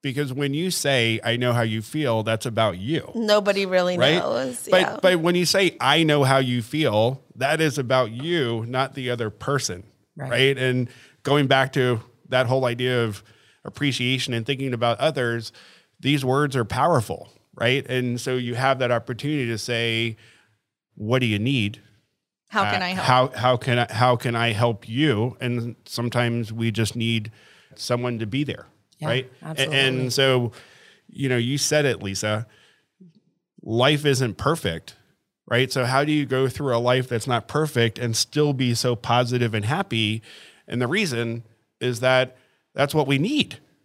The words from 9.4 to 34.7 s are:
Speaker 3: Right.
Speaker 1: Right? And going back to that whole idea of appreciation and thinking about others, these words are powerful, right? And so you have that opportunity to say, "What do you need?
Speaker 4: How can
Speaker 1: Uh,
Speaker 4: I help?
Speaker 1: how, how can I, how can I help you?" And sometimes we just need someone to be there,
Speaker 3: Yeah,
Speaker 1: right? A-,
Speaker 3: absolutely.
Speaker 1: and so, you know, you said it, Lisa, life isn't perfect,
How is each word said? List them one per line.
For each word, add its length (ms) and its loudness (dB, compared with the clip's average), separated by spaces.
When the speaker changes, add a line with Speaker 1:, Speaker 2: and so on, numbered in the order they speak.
Speaker 3:
Right. 140 -10
Speaker 1:
Right? 280 2
And 300 0
going 240 2
back 280 4
to 260 2
that 160 2
whole 180 0
idea 400 0
of 180 -6
appreciation 720 -2
and 100 -4
thinking 300 -4
about 240 0
others, 540 -2
these 240 0
words 320 2
are 80 2
powerful, 680 0
right? 340 0
And 320 -2
so 140 -4
you 220 -4
have 240 2
that 100 0
opportunity 560 -2
to 120 -4
say, 580 -2
"What 240 0
do 60 0
you 120 0
need? 400 -2
Speaker 4:
How 160 -2
can 180 -2
Speaker 1:
Uh, 40 -2
Speaker 4:
I 20 -4
help? 180 -4
Speaker 1:
how, 220 4
how 180 2
can 220 0
I, 140 -2
how 240 2
can 180 -4
I 160 0
help 380 -2
you?" 520 0
And 360 -4
sometimes 680 -2
we 200 -2
just 240 -2
need 340 -2
someone 440 -4
to 80 -4
be 180 -2
there, 220 -8
Speaker 3:
Yeah, 100 -6
Speaker 1:
right? 220 -2
A-, 40 -16
Speaker 3:
absolutely. 320 -2
Speaker 1:
and 340 0
so, 400 2
you 220 -4
know, 80 2
you 180 0
said 300 2
it, 160 0
Lisa, 440 -4
life 420 2
isn't 320 2
perfect, 580 -4